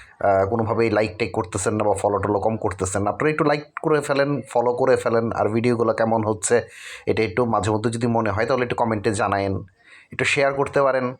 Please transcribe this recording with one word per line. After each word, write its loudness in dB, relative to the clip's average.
আহ, 2
কোনোভাবেই 0
লাইক 0
টাইক -4
করতেছেন -4
না -2
বা 2
ফলো 0
টলো 0
কম -2
করতেছেন -4
না। 0
আপনারা -2
একটু -2
লাইক 0
করে 2
ফেলেন, 0
ফলো 0
করে 4
ফেলেন, 0
আর 0
ভিডিওগুলো 2
কেমন 2
হচ্ছে 0
এটা 0
একটু 0
মাঝে 0
মধ্যে 0
যদি -2
মনে 0
হয় 0
তাহলে 0
একটু -4
কমেন্টে 0
জানায়েন, 0
একটু -4
শেয়ার 2
করতে 0
পারেন 0